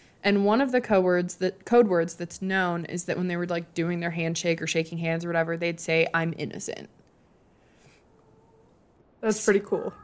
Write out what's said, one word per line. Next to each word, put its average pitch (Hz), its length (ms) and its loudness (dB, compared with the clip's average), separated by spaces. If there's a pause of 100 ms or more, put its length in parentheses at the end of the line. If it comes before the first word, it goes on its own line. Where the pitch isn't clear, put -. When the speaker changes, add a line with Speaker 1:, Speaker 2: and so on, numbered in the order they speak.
(240)
Speaker 1:
And 202 200 4
one 214 160 4
of 269 120 0
the 247 100 2
code 196 240 4
words 180 300 2
that, - 280 -4
code 240 240 6
words 170 280 0
that's - 260 -10
known 185 440 0
is - 200 -6
that - 100 -2
when 180 120 -2
they 175 100 -2
were, 175 80 -2
like, 170 300 -6
doing 170 240 -2
their 170 100 -4
handshake 165 520 -2
or 160 60 -6
shaking 165 300 -2
hands 165 260 -2
or 175 60 -6
whatever, 165 260 0
they'd 170 240 -4
say, 165 340 2
"I'm 165 240 0
innocent." - 520 -10 (2250)
Speaker 2:
That's 214 240 0
pretty 202 160 4
cool. - 320 -4 (100)